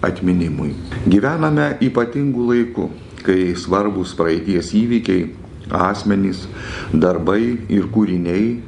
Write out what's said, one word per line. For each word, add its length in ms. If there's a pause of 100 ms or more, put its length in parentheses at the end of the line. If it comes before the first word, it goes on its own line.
atminimui. 640 (320)
Gyvename 640 (160)
ypatingu 640
laiku, 400 (400)
kai 320
svarbūs 560
praeities 640
įvykiai, 480 (400)
asmenys, 800 (480)
darbai 600 (100)
ir 240
kūriniai 600 (140)